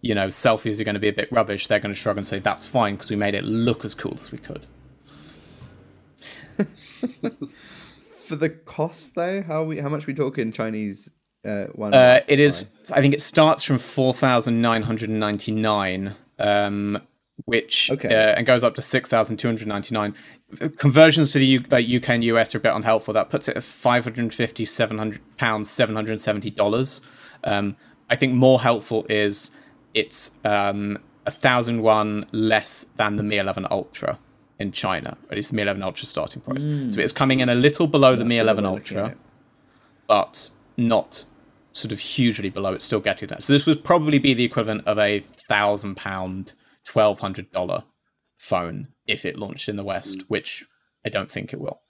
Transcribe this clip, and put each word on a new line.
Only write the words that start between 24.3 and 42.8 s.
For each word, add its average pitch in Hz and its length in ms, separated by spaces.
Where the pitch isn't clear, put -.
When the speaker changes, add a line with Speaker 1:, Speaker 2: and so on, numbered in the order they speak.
Speaker 1:
fifty, 117 320
seven 110 320
hundred 107 240
pounds, 107 320
seven 110 260
hundred 110 260
seventy 104 280
dollars. 107 500
Um, 101 320
I 123 80
think 131 160
more 127 280
helpful 117 480
is 104 420
it's, - 380
um, 101 540
a 101 60
thousand 120 500
one 107 500
less 110 540
than 104 180
the 104 80
Mi 104 140
eleven 98 340
Ultra - 480
in 101 120
China, 90 460
at - 60
least 101 160
the - 60
Mi 107 60
eleven 98 200
Ultra 95 240
starting - 340
price. 139 220
Speaker 2:
Mm. 143 300
Speaker 1:
So 101 80
it's - 120
coming 135 280
in 123 80
a 120 60
little 147 320
below 139 240
the 123 80
Speaker 2:
That's 120 100
Speaker 1:
Mi 120 80
Speaker 2:
a 117 40
Speaker 1:
eleven 110 220
Speaker 2:
little 95 140
bit 101 60
Speaker 1:
Ultra, 98 200
Speaker 2:
looking 92 80
at. 87 60
Speaker 1:
but - 420
not 117 480
sort - 180
of 104 80
hugely 110 500
below. 98 240
It's 90 120